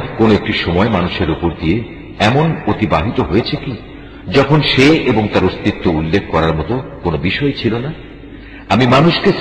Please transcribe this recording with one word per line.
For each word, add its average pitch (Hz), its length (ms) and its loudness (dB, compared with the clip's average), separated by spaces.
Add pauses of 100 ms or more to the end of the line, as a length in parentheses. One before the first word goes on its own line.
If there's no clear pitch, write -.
(180)
কোন 220 140 6
একটি 180 220 2
সময় 98 360 0
মানুষের 87 400 -2
উপর 82 220 -2 (100)
দিয়ে 95 220 0 (360)
এমন 143 360 2 (120)
অতিবাহিত 87 520 0
হয়েছে 117 380 0
কি, 120 180 -8 (580)
যখন 143 280 4
সে 143 340 4
এবং 110 380 2
তার 92 120 2
অস্তিত্ব - 460 -2
উল্লেখ 80 400 0
করার 80 240 2
মতো 113 280 -4 (200)
কোনো 78 140 -2
বিষয় 95 340 -2
ছিল 117 260 -2
না? 139 160 -6 (760)
আমি 123 180 4
মানুষকে 156 540 4